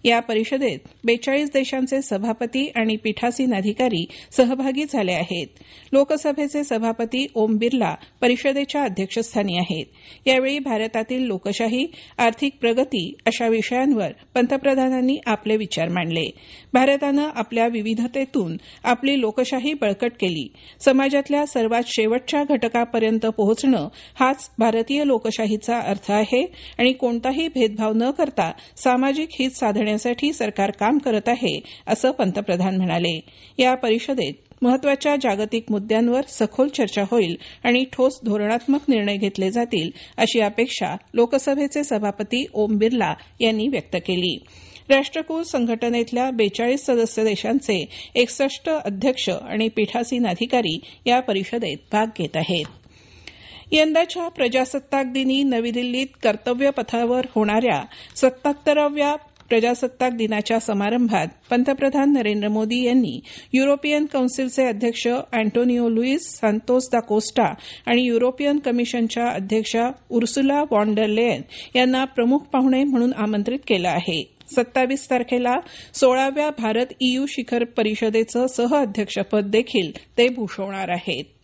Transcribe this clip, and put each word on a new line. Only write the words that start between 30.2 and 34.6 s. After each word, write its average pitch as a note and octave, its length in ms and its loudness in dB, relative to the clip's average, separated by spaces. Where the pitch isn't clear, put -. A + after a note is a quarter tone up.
सरकार G#3 380 -2
काम A#3+ 280 0
करत A3 300 0
आहे, F3+ 340 0
असं - 240 2
पंतप्रधान F#3 680 0
म्हणाले. E3+ 440 0
या B3+ 160 4
परिषदेत A#3+ 580 0